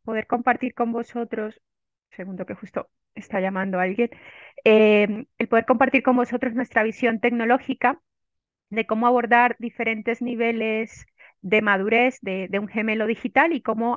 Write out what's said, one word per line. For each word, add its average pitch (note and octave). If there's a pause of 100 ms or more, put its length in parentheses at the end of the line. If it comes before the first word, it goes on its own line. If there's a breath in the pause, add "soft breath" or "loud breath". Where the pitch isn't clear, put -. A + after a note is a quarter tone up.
poder A3
compartir A#3+
con A#3
vosotros, A#3 (480)
segundo F#3
que G#3
justo - (260)
está G3+
llamando F#3+
alguien, G3 (560 loud breath)
em, G#3+ (100)
el A#3
poder A3+
compartir B3+
con B3+
vosotros A#3+
nuestra A#3
visión A3+
tecnológica A#3+ (680)
de G#3+
cómo A3+
abordar A#3+
diferentes A3+
niveles A3+ (360 soft breath)
de G#3
madurez G#3+
de, F#3+
de G3
un G#3
gemelo A3
digital B3+
y B3+
cómo A3